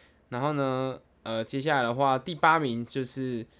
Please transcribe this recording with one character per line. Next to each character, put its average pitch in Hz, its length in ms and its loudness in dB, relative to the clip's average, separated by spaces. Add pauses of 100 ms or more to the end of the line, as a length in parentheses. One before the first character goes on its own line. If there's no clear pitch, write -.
(300)
然 123 120 -4
后 151 120 0
呢， 131 440 -2 (240)
呃， 113 220 -4
接 135 160 -4
下 147 160 2
来 127 80 2
的 117 100 0
话， 135 240 2
第 170 160 -8
八 160 240 6
名 120 260 -2
就 131 200 -4
是 123 420 -6 (140)